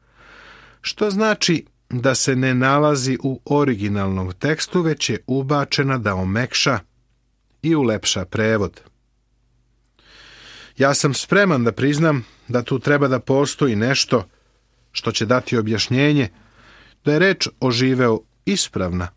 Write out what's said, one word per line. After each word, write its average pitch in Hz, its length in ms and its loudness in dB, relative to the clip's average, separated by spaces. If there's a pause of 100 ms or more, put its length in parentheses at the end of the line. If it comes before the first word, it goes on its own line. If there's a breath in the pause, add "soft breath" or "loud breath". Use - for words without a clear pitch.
(800 loud breath)
što - 300 -4
znači 202 560 0 (240)
da 127 240 0
se 135 220 0
ne 131 180 0
nalazi 135 680 2
u 131 220 -4
originalnom 101 880 0
tekstu, 156 500 -2
već 156 280 -2
je - 160 -6
ubačena 135 720 -2
da 104 160 -2
omekša 104 640 -2 (840)
i 160 120 2
ulepša 110 500 0
prevod. 107 560 -2 (2000 loud breath)
Ja 139 160 4
sam 139 200 0
spreman 175 500 2
da 113 80 2
priznam 143 520 0 (240 soft breath)
da 120 140 -2
tu 131 160 -2
treba 143 300 2
da 127 100 0
postoji 135 580 0
nešto 120 520 0 (640)
što - 200 -6
će 110 140 -2
dati 123 300 0
objašnjenje 123 720 0 (760 soft breath)
da 147 80 0
je 151 60 2
reč 185 300 0 (120)
oživeo 127 600 2 (240)
ispravna, 90 720 -4